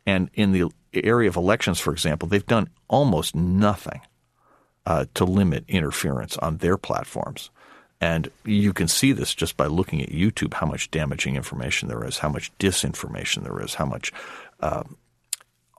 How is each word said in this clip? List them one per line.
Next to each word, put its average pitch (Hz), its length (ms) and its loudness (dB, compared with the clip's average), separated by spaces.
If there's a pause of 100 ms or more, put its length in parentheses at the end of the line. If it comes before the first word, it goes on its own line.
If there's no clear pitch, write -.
And 92 280 2
in 101 200 4
the 87 180 2 (220)
area 113 340 4
of 90 80 0
elections, 92 460 2
for 76 100 0
example, 82 380 -2
they've 101 160 2
done 110 240 2 (180)
almost 113 480 2
nothing, 95 640 2 (840)
uh, 71 200 2 (100)
to 92 100 2
limit 92 420 4
interference 76 680 -2
on 80 200 -2
their 90 200 2
platforms. - 720 -6 (500)
And 82 320 0 (140)
you 104 260 4
can 85 160 0
see 135 240 4
this - 240 -2
just - 220 -4
by 69 80 2
looking 78 360 0
at - 80 -6
YouTube, 78 440 0
how - 120 -2
much - 260 -4
damaging 69 440 -2
information - 540 -4
there 57 160 -6
is, - 140 -6
how 76 100 0
much - 280 -6
disinformation - 840 -2
there 50 160 -6
is, 50 140 -6
how - 120 -2
much, - 280 -4 (480)
uh, - 220 -2 (960)